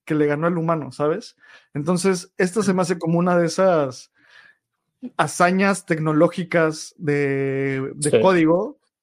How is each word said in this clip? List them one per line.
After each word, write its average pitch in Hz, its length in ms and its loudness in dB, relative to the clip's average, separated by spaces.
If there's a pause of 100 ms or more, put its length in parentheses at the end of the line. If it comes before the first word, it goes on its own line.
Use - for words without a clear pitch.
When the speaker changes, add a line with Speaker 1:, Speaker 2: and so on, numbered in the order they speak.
Speaker 1:
que 160 100 -4
le 151 120 2
ganó 147 220 0
el 180 100 0
humano, 160 340 -2
¿sabes? 156 440 -4 (380)
Entonces, 180 600 -2
esta 190 260 0
se 190 120 0
me 185 80 0
hace 165 160 -2
como 165 200 0
una 175 200 2
de 170 80 2
esas 160 680 0 (1040)
hazañas 185 680 0
tecnológicas 160 1120 0
de, 135 960 -2
de 147 160 -4
Speaker 2:
Sí. 123 100 4
Speaker 1:
código 180 580 2 (240)